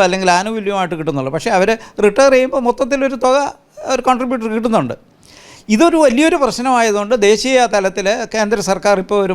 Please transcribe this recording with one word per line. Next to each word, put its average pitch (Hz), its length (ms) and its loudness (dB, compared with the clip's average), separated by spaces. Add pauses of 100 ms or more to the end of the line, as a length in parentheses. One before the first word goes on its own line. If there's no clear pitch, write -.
അല്ലെങ്കിൽ 185 260 0
ആനുകൂല്യമായിട്ട് 190 640 -2
കിട്ടുന്നുള്ളൂ. 143 380 -4
പക്ഷേ 160 180 -4
അവർ 202 280 0 (260)
റിട്ടയർ 262 280 4
ചെയ്യുമ്പോൾ 262 360 2
മൊത്തത്തിലൊരു 262 460 -2
തുക 254 240 0 (560)
ഒരു 254 80 -4
കോൺട്രിബ്യൂട്ടർ 247 460 -2
കിട്ടുന്നുണ്ട്. 220 460 -2 (760)
ഇതൊരു 311 280 4
വലിയൊരു 302 400 4
പ്രശ്നമായതുകൊണ്ട് 233 760 0 (160)
ദേശീയ 247 440 2
തലത്തിൽ 190 320 -2 (280)
കേന്ദ്ര 214 260 -2
സർക്കാർ 190 380 0
ഇപ്പോൾ 202 260 -2
ഒരു 185 100 -2